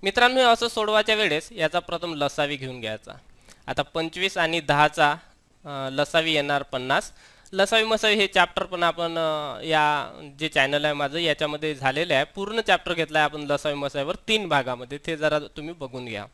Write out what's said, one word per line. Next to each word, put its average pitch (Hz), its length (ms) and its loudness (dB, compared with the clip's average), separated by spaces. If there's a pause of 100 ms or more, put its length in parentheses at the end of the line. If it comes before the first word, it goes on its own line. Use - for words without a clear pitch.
मित्रांनो, 247 380 4
हे 254 60 6
असं 233 220 4
सोडवायच्या 214 460 2
वेळेस 175 380 0
याचा 175 260 0
प्रथम 170 360 -6
लसावी 143 420 -2
घेऊन 131 240 -10
घ्यायचा. 110 320 -10 (540)
आता 131 160 -4
पंचवीस 165 560 -4
आणि 165 220 0
दहाचा, 151 500 4 (540)
अ, 135 280 -8
लसावी 160 400 0
येणार 143 300 0
पन्नास. 135 500 -2 (400)
लसावी 202 320 2
मसावी 220 300 2
हे 202 120 2
चॅप्टर 185 380 2
पण 175 180 -4
आपण, 165 360 0
अ, 151 440 -2
या 156 220 4 (540)
जे 156 100 -4
चॅनल 147 360 2
आहे 151 100 2
माझं 143 240 -4
याच्यामध्ये 151 560 -2
झालेलं 139 400 0
आहे, 135 100 4
पूर्ण 208 360 -6
चॅप्टर 180 340 0
घेतला 156 240 0
आहे 151 60 6
आपण 147 180 -2
लसावी 143 320 -2
मसावीवर 143 400 -4 (140)
तीन 214 200 0
भागामध्ये, 127 580 -2
ते 165 100 -4
जरा 151 220 0 (180)
तुम्ही 160 180 -10
बघून 131 300 -12
घ्या. 104 300 -8